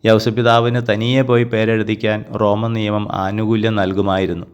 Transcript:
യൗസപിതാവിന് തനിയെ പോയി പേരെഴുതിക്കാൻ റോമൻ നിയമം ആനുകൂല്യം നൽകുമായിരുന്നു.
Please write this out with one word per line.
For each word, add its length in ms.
യൗസപിതാവിന് 760
തനിയെ 300
പോയി 220
പേരെഴുതിക്കാൻ 800
റോമൻ 320
നിയമം 380
ആനുകൂല്യം 640
നൽകുമായിരുന്നു. 800